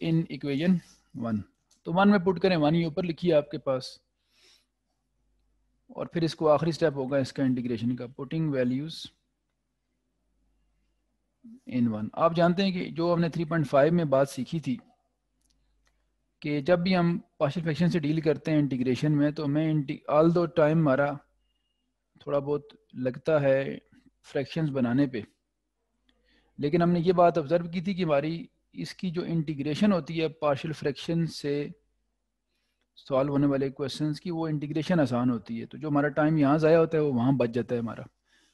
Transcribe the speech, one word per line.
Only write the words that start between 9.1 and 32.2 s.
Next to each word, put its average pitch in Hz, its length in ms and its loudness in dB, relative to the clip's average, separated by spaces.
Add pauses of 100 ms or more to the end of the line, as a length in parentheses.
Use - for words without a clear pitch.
in 120 200 0
one। 107 240 -6
आप 165 180 0
जानते 175 300 2
हैं 190 100 0
कि 180 180 -6
जो 170 220 -2
हमने 170 160 0
थ्री 160 160 -4
पॉइंट 160 220 -2
फ़ाइव 147 260 4
में 165 160 0
बात 135 200 4
सीखी 131 300 -8
थी 127 180 -4 (1600)
कि 147 200 -4
जब 170 200 2
भी 185 120 0
हम 170 240 2 (220)
partial 151 240 -2
fraction 165 260 2
से 180 100 2
deal 156 220 0
करते 151 300 0
हैं 151 80 4
integration 131 520 0
में, 147 220 2
तो 156 100 -8
हमें 151 300 0
inti-, 147 280 -2 (100)
although 165 380 4
time 156 240 4
हमारा 143 400 2 (1080)
थोड़ा 143 200 -2
बहुत 143 360 -6 (200)
लगता 131 420 0
है 135 400 0 (460)
fractions 151 460 -4
बनाने 135 360 0
पे, 123 180 -8 (1300)
लेकिन 151 220 0
हमने 175 200 4
ये 180 140 2
बात 170 220 6
observe 170 320 0
की 175 120 -6
थी 185 140 -4
कि 180 80 -2
हमारी 156 460 -2 (280)
इसकी 175 340 -8
जो 170 140 -6
integration 151 640 0
होती 165 260 -2
है 160 100 0 (140)
partial 147 340 -2
fraction 165 580 -4
से 147 400 -6 (1200)